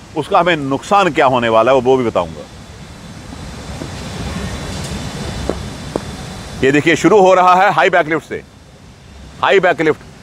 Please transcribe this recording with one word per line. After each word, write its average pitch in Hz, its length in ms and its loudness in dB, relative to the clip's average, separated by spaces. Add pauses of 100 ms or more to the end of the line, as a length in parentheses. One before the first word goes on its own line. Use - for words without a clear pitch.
(160)
उसका 175 240 0
हमें 170 180 2
नुकसान 143 520 0
क्या 143 160 2
होने 123 220 2
वाला 113 240 4
है, 139 40 6
वो, 127 60 2
वो 131 140 4
भी 127 80 0
बताऊंगा। 85 400 -4 (4000)
ये 131 100 4
देखिए, 147 240 2
शुरू 190 240 4
हो 185 140 6
रहा 180 200 6
है 185 180 4
हाई 165 180 4
back 170 180 2
lift 160 200 -4
से। 87 140 -8 (1000)
हाई 180 180 4
बैक 170 200 0
लिफ्ट, 156 200 0 (220)